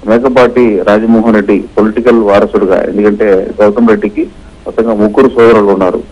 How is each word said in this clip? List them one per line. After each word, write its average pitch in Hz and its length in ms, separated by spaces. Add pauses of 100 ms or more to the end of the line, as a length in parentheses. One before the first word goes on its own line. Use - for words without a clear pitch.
మేకపాటి 120 720
రాజమోహన్ 110 540
రెడ్డి 101 280 (140)
పొలిటికల్ 113 420
వారసుడుగా, 101 640
ఎందుకంటే 101 640 (140)
గౌతమ్ 107 280
రెడ్డికి 220 380 (380)
మొత్తంగా 113 280
ముగ్గురు 107 360
సోదరులు 113 420
ఉన్నారు. 92 400